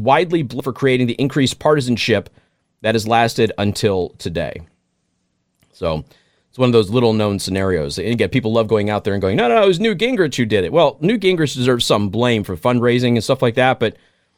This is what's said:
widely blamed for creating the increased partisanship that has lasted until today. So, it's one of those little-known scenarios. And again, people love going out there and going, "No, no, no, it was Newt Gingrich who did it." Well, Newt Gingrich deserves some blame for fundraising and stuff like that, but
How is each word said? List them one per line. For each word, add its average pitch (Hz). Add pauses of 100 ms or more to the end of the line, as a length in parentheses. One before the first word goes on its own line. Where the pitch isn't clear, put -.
widely 165
blamed 127
for 131
creating 127
the 117
increased 139
partisanship 123 (500)
that 110
has 107
lasted 117
until 101
today. 82 (1080)
So, 80 (440)
it's -
one 127
of -
those 110
little-known 107
scenarios. 92
And 92
again, 110
people 113
love 113
going 104
out 104
there 98
and 101
going, 95
"No, 233
no, 233
no, 214
it 196
was 175
Newt 214
Gingrich 214
who 120
did 101
it." 82
Well, 151
Newt 208
Gingrich 170
deserves 123
some 104
blame 113
for 92
fundraising 123
and 110
stuff -
like 120
that, 127
but 107 (420)